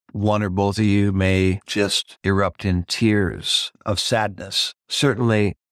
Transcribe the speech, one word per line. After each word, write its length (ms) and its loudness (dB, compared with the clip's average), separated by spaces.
one 300 0
or 60 -2
both 300 0
of 80 2
you 260 2
may 540 2
just 580 -2
erupt 400 0
in 200 0
tears 880 -2
of 160 -2
sadness. 720 -4
Certainly, 680 0